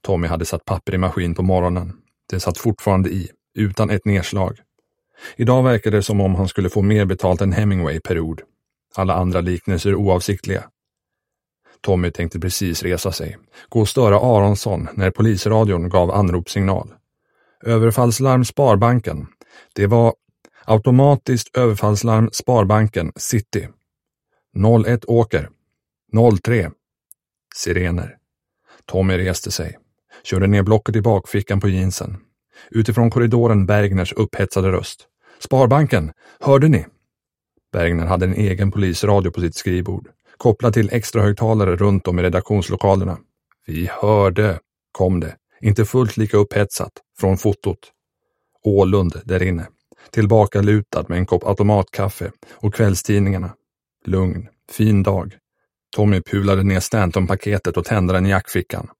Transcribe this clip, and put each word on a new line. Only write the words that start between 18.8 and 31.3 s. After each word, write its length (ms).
Det 120
var 280
automatiskt 920
överfallslarm 760
Sparbanken, 840
City. 520
Noll 340
ett 220
Åker. 420
Noll 260
tre. 320
Sirener. 640
Tommy 320
reste 320
sig, 280
körde 240
ner 160
blocket 340
i 60
bakfickan 580